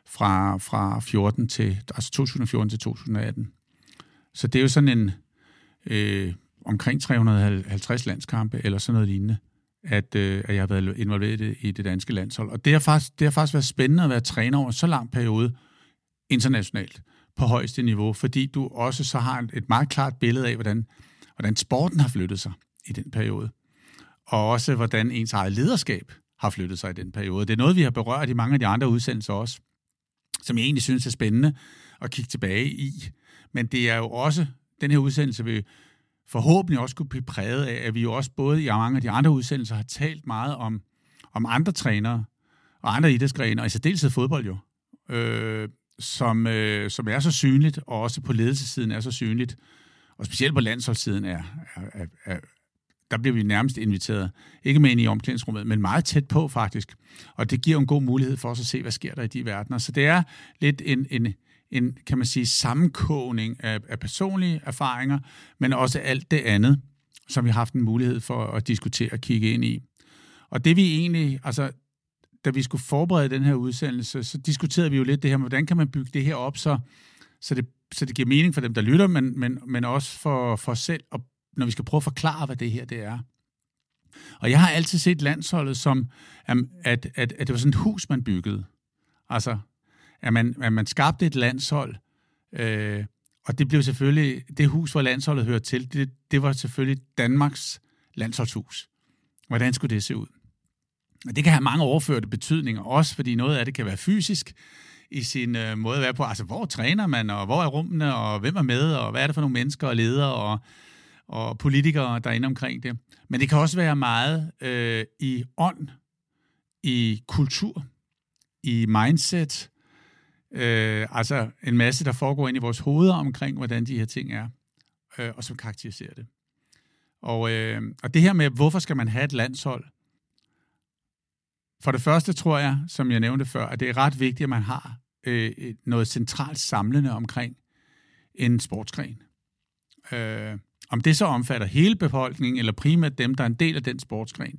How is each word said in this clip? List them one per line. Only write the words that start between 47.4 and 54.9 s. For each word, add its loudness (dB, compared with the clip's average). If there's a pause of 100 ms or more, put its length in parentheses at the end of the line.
og -6
også -4
på -4
ledelsessiden 0
er -4
så -6
synligt, -4 (640)
og -10
specielt 0
på 4
landsholdssiden -2
er, -6 (340)
er, -12 (120)
er, -10 (180)
er, -8 (720)
der 0
bliver 0
vi 2
nærmest 2
inviteret, -2 (340)
ikke 6
med 8